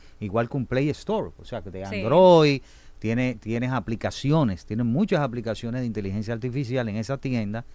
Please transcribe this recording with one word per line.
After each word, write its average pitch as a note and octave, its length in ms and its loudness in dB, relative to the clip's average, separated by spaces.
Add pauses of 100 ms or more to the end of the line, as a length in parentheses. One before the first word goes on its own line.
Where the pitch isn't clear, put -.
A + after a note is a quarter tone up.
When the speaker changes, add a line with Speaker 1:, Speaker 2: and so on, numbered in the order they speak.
(200)
Speaker 1:
igual A2 280 -2
que - 80 -6
un B2 100 -2
Play C#3 240 0
Store, D3+ 460 -4
o - 80 -20
sea, A#2 180 -10
que F#2+ 80 -12
de F#2 160 -10
Speaker 2:
Sí. G2 100 -8
Speaker 1:
Android, D3+ 680 6 (360)
tiene, A#2+ 360 0
tienes A#2 380 -4
aplicaciones, A#2+ 920 0
tienes A#2 220 -2
muchas D#3 340 0
aplicaciones A#2 600 -4
de B2 40 -4
inteligencia G#2 480 -4
artificial B2 540 -4
en G2+ 80 -4
esa C3 220 -4
tienda. A#2 460 -4 (100)